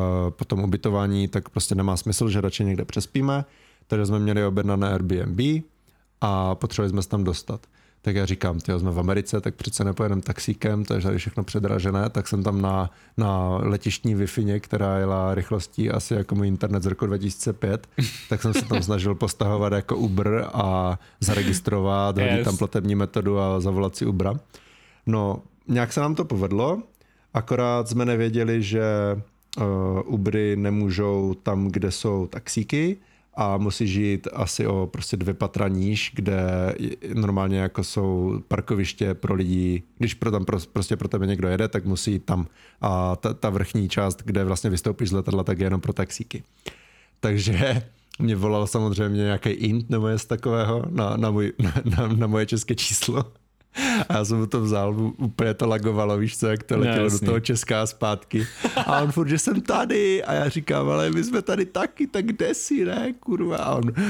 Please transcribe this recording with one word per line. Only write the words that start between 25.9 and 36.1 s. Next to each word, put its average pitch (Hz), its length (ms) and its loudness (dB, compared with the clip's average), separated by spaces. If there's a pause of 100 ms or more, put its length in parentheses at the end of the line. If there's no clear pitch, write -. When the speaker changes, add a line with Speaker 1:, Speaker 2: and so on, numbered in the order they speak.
Speaker 1:
se 151 80 0
nám 147 140 0
to 165 100 -2
povedlo, 117 580 0 (520)
akorát 120 540 0
jsme 123 160 0
nevěděli, 113 580 2
že, 107 200 0 (760)
eh, 123 40 -2 (420)
Ubery 104 520 0
nemůžou 101 840 2
tam, 98 260 0
kde 95 220 0
jsou 98 360 -2
taxíky, 143 680 -2 (380)
a 98 240 0
musí 104 300 0
žít 101 440 0
asi - 340 -2
o 95 260 0
prostě - 240 -4
dvě 92 180 -2
patra 101 340 -2
níž, 95 460 0